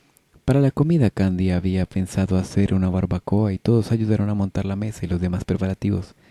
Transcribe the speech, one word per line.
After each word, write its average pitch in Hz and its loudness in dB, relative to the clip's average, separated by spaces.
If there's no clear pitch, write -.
Para 131 2
la 135 4
comida, 147 2
Candy 92 0
había 92 0
pensado 95 -2
hacer 98 0
una 92 2
barbacoa 95 0
y 92 -4
todos 113 2
ayudaron 107 0
a 104 -2
montar 98 -2
la 98 -4
mesa 104 -6
y - -4
los 87 -2
demás 90 -2
preparativos. 95 -2